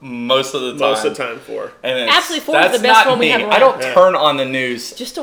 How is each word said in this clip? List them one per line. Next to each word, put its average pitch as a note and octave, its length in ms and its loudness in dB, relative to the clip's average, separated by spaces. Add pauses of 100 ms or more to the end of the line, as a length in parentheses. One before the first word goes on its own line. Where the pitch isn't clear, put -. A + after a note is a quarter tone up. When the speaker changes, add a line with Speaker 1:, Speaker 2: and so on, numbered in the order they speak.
Speaker 1:
most B2+ 520 -4
of C3 60 -4
the B2 100 -6
time. - 80 -12
Speaker 2:
Most A2 260 0
of G#2+ 100 -2
the C3 80 -8
time, A#2+ 160 -8
four. A2 320 -10 (120)
Speaker 1:
And B2+ 160 -4
it's, A#2+ 120 -2
Speaker 3:
Actually, E4+ 280 -2
four - 160 -4
is D#3 80 4
Speaker 1:
that's A#3+ 140 2
Speaker 3:
the G#3+ 60 -2
best A3+ 220 6
Speaker 1:
not C4+ 60 2
Speaker 3:
one A#3+ 80 0
we A#3+ 60 0
Speaker 1:
me. - 60 2
Speaker 3:
have - 100 0 (100)
Speaker 1:
I G#3 80 4
don't C4 140 6
Speaker 3:
around. C3+ 100 -8
Speaker 2:
Yeah. B2+ 100 -4
Speaker 1:
turn F3+ 220 6
on D3 220 2
the C3+ 80 -2
news. B2+ 480 -6
Speaker 3:
Just B3 220 -12
to - 80 -8